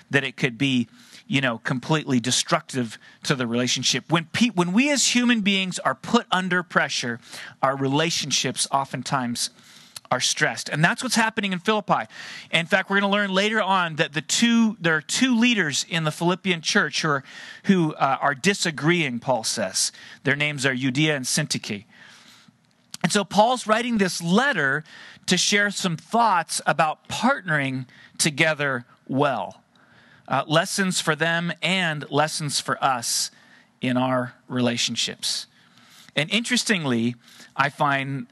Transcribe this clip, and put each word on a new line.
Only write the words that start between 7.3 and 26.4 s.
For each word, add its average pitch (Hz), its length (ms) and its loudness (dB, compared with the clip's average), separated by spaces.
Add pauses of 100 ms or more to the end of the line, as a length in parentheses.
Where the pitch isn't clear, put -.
our 135 160 2
relationships 139 920 0
oftentimes 127 800 -2 (580)
are 127 100 0
stressed. 120 480 -2
And 147 160 0
that's 202 180 2
what's 254 140 -4
happening 214 380 0
in 175 60 -4
Philippi. 180 440 0 (480)
In 160 140 0
fact, 190 240 0
we're 196 100 2
gonna 202 140 2
learn 202 180 0
later 214 300 2
on 180 340 0
that 147 160 0
the 151 100 -4
two, 226 560 2
there 165 200 2
are 151 40 -4
two 247 380 0
leaders 208 480 0
in 165 160 -2
the 151 80 0
Philippian 175 480 0
church 156 440 0
who 165 60 2
are, 139 140 0 (400)
who, 170 300 4
uh, 135 260 0
are 143 160 0
disagreeing, 151 840 0
Paul 117 260 -2
says. - 480 -2 (320)
Their 135 100 2
names 147 300 -2
are 131 100 2
Euodia 135 400 2
and 131 80 -4
Syntyche. 117 600 -4 (1160)
And 170 100 0
so 202 120 2
Paul's 226 420 2
writing 226 340 0
this 185 220 0
letter 170 640 2 (440)
to 185 100 2
share 202 340 2
some 180 240 -4
thoughts 208 680 0